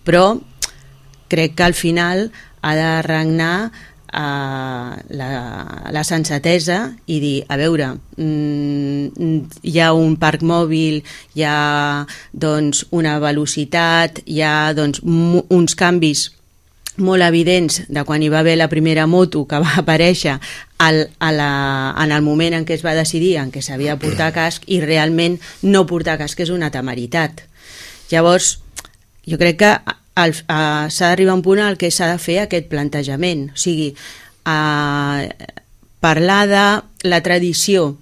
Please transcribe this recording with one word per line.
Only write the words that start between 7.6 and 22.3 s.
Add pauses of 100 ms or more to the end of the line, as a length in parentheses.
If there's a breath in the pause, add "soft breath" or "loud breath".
mm, (240)
hi
ha
un
parc
mòbil, (340 loud breath)
hi
ha, (280 loud breath)
doncs,
una
velocitat,
hi
ha,
doncs,
mo-,
uns
canvis (760)
molt
evidents
de
quan
hi
va
haver
la
primera
moto
que
va
<laughs>
aparèixer (400 loud breath)
al, (120)
a
la, (520)
en
el
moment